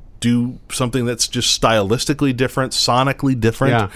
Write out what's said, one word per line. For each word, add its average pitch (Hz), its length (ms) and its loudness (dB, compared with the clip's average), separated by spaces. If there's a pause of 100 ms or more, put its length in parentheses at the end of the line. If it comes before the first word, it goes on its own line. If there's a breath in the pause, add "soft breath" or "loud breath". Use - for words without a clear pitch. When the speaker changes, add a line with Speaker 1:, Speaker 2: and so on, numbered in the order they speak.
(180)
Speaker 1:
do 120 400 0 (140)
something 123 320 -2
that's 120 240 -4
just - 340 -2
stylistically 120 720 2
different, 131 360 -2
sonically 131 680 2
different, 117 340 2
Speaker 2:
Yeah, 107 240 2